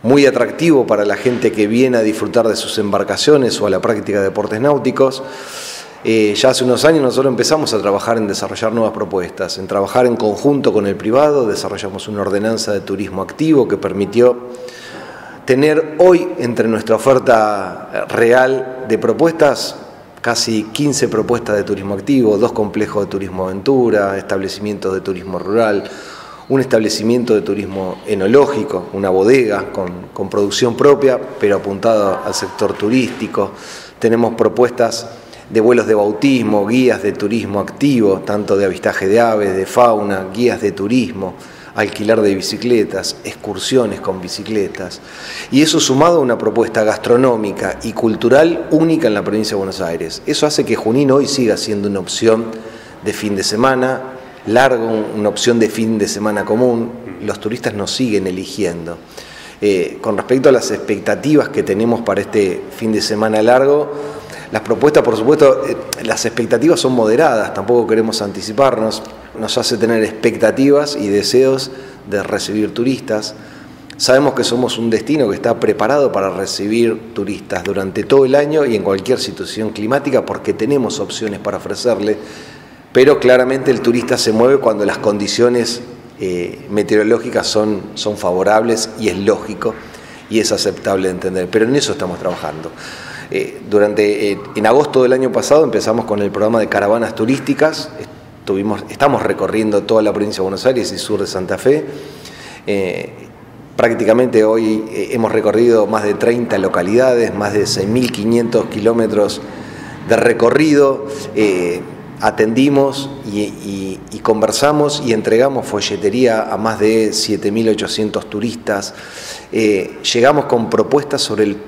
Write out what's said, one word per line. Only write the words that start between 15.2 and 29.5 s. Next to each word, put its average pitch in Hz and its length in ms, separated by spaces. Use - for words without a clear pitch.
tener 151 540
hoy 180 280
entre 117 280
nuestra 110 300
oferta 107 1120
real 127 800
de 113 80
propuestas 156 800
casi 117 440
quince 143 340
propuestas 110 480
de 101 60
turismo 98 320
activo, 107 460
dos 113 120
complejos 104 540
de 90 60
turismo 92 340
aventura, 101 720
establecimientos 98 760
de 95 100
turismo 92 360
rural, 104 460
un 135 120
establecimiento 117 720
de 101 60
turismo 95 680
enológico, 104 840
una 98 180
bodega 104 600